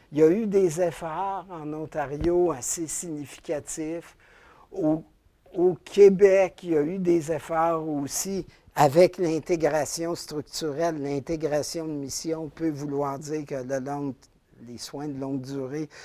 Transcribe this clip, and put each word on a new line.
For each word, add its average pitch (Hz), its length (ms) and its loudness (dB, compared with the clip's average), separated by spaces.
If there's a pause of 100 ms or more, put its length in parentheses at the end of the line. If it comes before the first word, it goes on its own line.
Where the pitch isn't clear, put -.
(120)
Il 147 60 -2
y 156 40 8
a 156 60 10
eu 214 180 2
des 185 360 2
efforts 175 680 -4
en 151 220 -10
Ontario 156 800 0
assez 147 340 -6
significatifs. 156 1300 -8 (520)
Au, 156 320 0 (520)
au 180 280 4
Québec, 196 800 6
il 175 80 -6
y 160 60 4
a 147 60 4
eu 175 160 -4
des 170 340 2
efforts 160 560 0
aussi 156 580 -4 (280)
avec 151 420 6
l'intégration 160 1000 -2
structurelle, 156 880 -6
l'intégration 147 840 -4
de 156 60 -6
mission 151 560 -6
peut 160 220 -4
vouloir 143 480 -4
dire 151 280 -6
que 147 80 -8
le 131 260 -4
long, 139 340 -6 (520)
les 120 120 -16
soins 147 300 -10
de 135 100 -8
longue 139 220 -6
durée, 139 480 -8 (160)